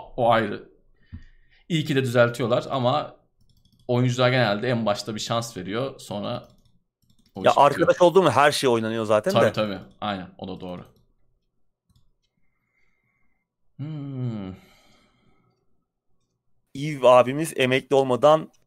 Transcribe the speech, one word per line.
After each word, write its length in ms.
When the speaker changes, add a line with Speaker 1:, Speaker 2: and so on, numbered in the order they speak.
Speaker 1:
o 120
ayrı. 400
İyi 160
ki 100
de 80
düzeltiyorlar 680
ama 460
oyuncular 420
genelde 400
en 160
başta 300
bir 40
şans 380
veriyor. 420
Sonra 480
o 80
Speaker 2:
Ya 80
Speaker 1:
iş 60
bitiyor. 140
Speaker 2:
arkadaş 300
oldu 220
mu 60
her 220
şey 180
oynanıyor 360
zaten 280
Speaker 1:
Tabii, 120
Speaker 2:
de. 80
Speaker 1:
tabii. 260
Aynen. 260
O 100
da 120
doğru. 260
Hmm. 800
Speaker 2:
Yves 280
abimiz 520
emekli 400
olmadan, 560